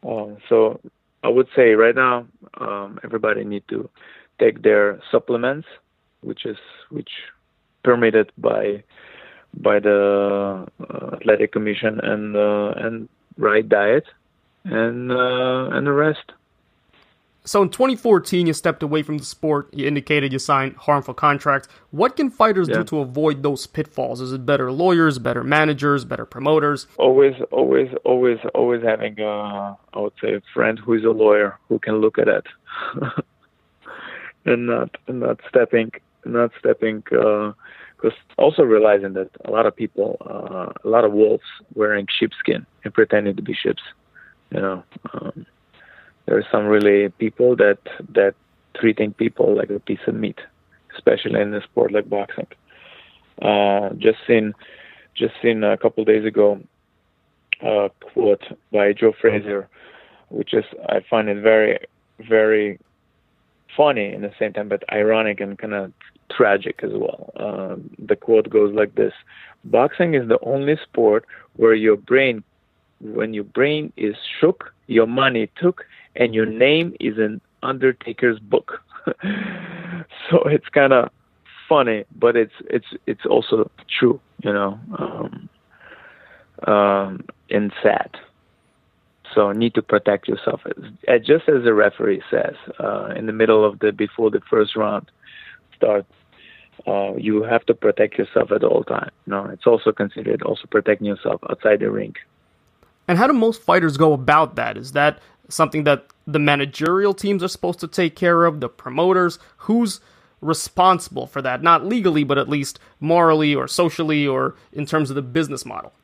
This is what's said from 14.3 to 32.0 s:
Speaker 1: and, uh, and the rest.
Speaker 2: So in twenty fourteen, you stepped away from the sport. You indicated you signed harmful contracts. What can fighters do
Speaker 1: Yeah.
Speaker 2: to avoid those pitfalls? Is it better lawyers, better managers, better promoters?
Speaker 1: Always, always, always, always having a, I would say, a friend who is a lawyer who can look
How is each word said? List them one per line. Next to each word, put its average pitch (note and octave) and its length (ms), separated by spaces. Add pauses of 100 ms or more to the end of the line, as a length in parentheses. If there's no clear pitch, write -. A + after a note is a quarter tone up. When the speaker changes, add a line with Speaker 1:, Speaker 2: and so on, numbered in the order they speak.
Speaker 1:
and, A#2+ 460
uh, B2+ 600
and C3 160
the C#3+ 60
rest. D3 380 (1120)
Speaker 2:
So G3+ 160
in F#3+ 100
twenty C4 260
fourteen, F3+ 500
you D#3+ 60
stepped D#3 300
away D3+ 200
from D3+ 140
the C#3+ 80
sport. D3 480
You C#3+ 120
indicated C#3+ 460
you C3+ 80
signed C3+ 380
harmful C#3 360
contracts. C#3+ 540 (240)
What F#3+ 240
can C#4 140
fighters F#3+ 400
do A2 60
Speaker 1:
Yeah. A2 80
Speaker 2:
to D3+ 160
avoid C#3 440
those C#3 240
pitfalls? B2+ 540
Is B2+ 100
it C3 140
better C3 260
lawyers, D#3+ 480
better A#2+ 240
managers, C#3+ 640
better A#2 200
promoters? D3 680
Speaker 1:
Always, C3 400 (160)
always, C3 380 (160)
always, B2 340 (160)
always A#2+ 260
having A2 380
a, G#2 580 (160)
I G#2+ 60
would G#2 220
say, G#2+ 140
a G2+ 60 (120)
friend A2 260
who A2+ 140
is A2 100
a A2+ 60
lawyer G#2 580
who A2+ 120
can A2 180
look G#2+ 200